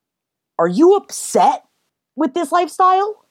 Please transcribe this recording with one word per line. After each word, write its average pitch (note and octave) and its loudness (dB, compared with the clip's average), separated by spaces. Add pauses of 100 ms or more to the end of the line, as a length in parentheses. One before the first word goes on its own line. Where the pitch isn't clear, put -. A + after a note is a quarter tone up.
(600)
are E3+ 0
you D#4 4
upset - -2 (500)
with C4+ -4
this E4+ -6
lifestyle? F#4 0